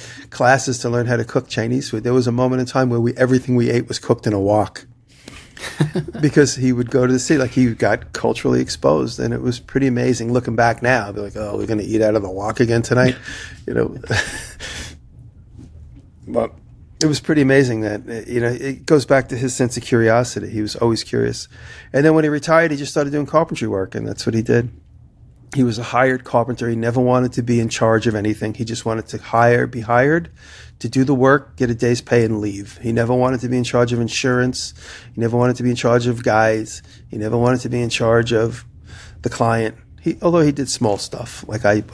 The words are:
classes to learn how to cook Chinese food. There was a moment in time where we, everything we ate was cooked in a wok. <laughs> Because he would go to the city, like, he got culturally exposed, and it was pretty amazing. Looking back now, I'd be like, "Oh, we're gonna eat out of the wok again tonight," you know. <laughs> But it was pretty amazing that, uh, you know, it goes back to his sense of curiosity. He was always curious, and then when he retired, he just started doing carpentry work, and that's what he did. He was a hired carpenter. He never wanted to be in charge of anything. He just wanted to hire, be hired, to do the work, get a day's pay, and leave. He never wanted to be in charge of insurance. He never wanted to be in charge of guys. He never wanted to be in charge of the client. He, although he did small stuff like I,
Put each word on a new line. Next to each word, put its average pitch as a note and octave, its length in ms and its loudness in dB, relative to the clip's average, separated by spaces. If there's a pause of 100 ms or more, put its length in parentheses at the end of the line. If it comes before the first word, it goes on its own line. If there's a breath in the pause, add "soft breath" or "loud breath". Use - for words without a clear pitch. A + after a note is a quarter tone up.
(300 loud breath)
classes B2+ 480 2
to B2+ 100 -4
learn A#2+ 180 0
how A#2+ 100 0
to A2+ 80 -2
cook - 240 -4
Chinese B2 420 -2
food. A2 140 -2
There B2 100 2
was B2 140 4
a A#2 40 2
moment B2+ 280 2
in B2 60 -2
time C3 220 0
where A#2 120 0
we, A#2+ 140 0
everything B2+ 420 2
we A#2+ 120 4
ate A#2+ 200 0
was - 100 -8
cooked - 300 -2
in G#2+ 40 2
a G2+ 80 0
wok. G#2 460 0 (760 loud breath)
<laughs> - 60 -12 (560 loud breath)
Because C#3+ 340 4
he B2+ 160 0
would A#2+ 180 -2
go B2+ 160 4
to B2+ 60 2
the B2+ 60 2
city, D3+ 200 0
like, B2+ 120 0
he B2 240 2
got A2 380 -2
culturally B2 500 0
exposed, B2+ 580 0
and A#2+ 140 -2
it B2+ 80 -6
was B2 180 -4
pretty C3+ 260 -2
amazing. A#2+ 460 0
Looking A#2 240 -2
back A#2 260 2
now, A#2+ 260 0
I'd G2+ 60 -10
be G#2 60 -8
like, G2+ 160 -10
"Oh, G#2 200 -6
we're G#2 100 -4
gonna G#2+ 160 -2
eat G#2+ 180 -2
out G#2+ 140 4
of G#2+ 80 2
the F#2+ 80 -6
wok G2+ 300 -4
again A#2 200 2
tonight," B2+ 340 2 (520 loud breath)
you - 80 -6
know. - 240 -2
<laughs> - 60 -16 (2250 loud breath)
But A#2 260 -4 (500)
it D#3+ 40 6
was D3 140 0
pretty D3+ 220 2
amazing C3 400 4
that, G#2+ 260 -4
uh, A2+ 220 -12
you A#2+ 100 -2
know, A#2 80 0
it C3 380 -6
goes D3 180 4
back C3+ 240 2
to C3 80 -6
his B2 180 -4
sense B2 220 0
of A#2+ 60 -6
curiosity. A2+ 640 2
He G#2+ 140 -4
was G#2 140 -6
always A#2 280 0
curious, A#2 440 -4 (440 loud breath)
and C#3 120 2
then D#3+ 100 6
when D#3+ 100 4
he D3+ 60 0
retired, D#3+ 400 2
he C#3+ 60 -2
just C#3+ 160 -8
started C#3+ 180 0
doing D3 160 -2
carpentry D#3 420 -2
work, G2 260 -4
and A2 120 -6
that's - 200 -8
what A2+ 80 0
he A2+ 80 2
did. A#2+ 280 2 (840)
He C3 100 2
was A#2 160 0
a - 20 -8
hired B2+ 400 2
carpenter. A#2 460 -2
He A#2 80 -2
never A#2 240 0
wanted B2+ 320 2
to B2 100 -2
be A#2 160 0
in A2+ 100 0
charge A2+ 380 2
of A2 80 2
anything. G#2+ 400 -2
He A#2+ 100 -8
just A2+ 200 -8
wanted A2 240 -4
to - 100 -12
hire, A#2+ 480 2
be A#2+ 140 -10
hired, C3+ 500 2 (480 loud breath)
to A#2+ 100 -8
do C3 140 0
the C#3 120 2
work, C3+ 420 2
get B2 140 0
a A#2 40 -2
day's A#2+ 260 0
pay, A#2+ 240 2
and A2 160 -2
leave. G2+ 400 -8
He A#2 120 -4
never A#2 200 2
wanted B2+ 280 0
to B2 80 -6
be B2+ 100 0
in A#2+ 60 0
charge A#2+ 280 2
of A#2+ 80 0
insurance. B2 760 -2 (380 loud breath)
He A2 80 -8
never A#2 160 0
wanted B2 200 2
to A#2+ 80 -6
be B2 60 2
in A#2+ 40 0
charge A#2+ 320 2
of A#2 160 -2
guys. A2 600 0 (260 loud breath)
He - 100 -10
never A2 180 -2
wanted B2 260 2
to B2 60 -6
be A#2+ 140 -2
in A#2 60 -4
charge A#2 440 2
of A2+ 320 -2 (580 loud breath)
the B2+ 60 -4
client. A2+ 460 0 (260)
He, E3 220 -4
although E3+ 200 4
he D3 100 4
did C#3+ 160 -6
small G2+ 300 0
stuff - 500 -12
like G#2 160 -4
I, G#2 180 4 (120)